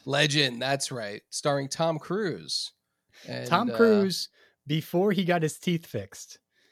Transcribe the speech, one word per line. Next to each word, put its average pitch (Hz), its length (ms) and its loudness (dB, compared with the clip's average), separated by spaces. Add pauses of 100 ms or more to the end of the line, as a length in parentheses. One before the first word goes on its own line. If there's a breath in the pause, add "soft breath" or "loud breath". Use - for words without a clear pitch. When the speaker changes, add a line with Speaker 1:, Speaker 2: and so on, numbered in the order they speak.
Speaker 1:
Legend, 139 560 2
that's 135 280 -2
right. 110 380 -8
Starring 139 400 -2
Tom 165 300 0
Cruise. 151 760 -6 (560 loud breath)
And, 123 180 -8
Speaker 2:
Tom 202 240 2
Speaker 1:
uh, 226 60 -4
Speaker 2:
Cruise, 208 540 4 (360 soft breath)
before 175 460 0
he 185 120 2
got 175 180 2
his - 160 -2
teeth 170 260 0
fixed. - 540 -12 (340)